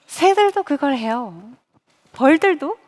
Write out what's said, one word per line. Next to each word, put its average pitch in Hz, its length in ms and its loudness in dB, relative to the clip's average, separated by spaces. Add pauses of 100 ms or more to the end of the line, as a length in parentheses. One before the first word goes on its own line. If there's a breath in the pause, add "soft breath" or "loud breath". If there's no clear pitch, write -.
새들도 392 560 2
그걸 277 320 -2
해요. 220 560 -8 (600)
벌들도 320 640 2 (100)